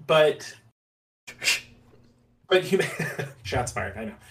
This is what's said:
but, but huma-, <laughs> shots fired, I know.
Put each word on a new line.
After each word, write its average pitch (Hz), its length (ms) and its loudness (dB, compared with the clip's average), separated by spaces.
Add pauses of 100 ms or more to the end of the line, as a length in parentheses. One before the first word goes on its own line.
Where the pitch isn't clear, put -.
but, 156 460 4 (2000)
but 185 140 6
huma-, - 720 -2
<laughs> - 80 -20
shots - 280 -2
fired, 98 240 -6
I 110 100 -8
know. 104 80 -10 (160)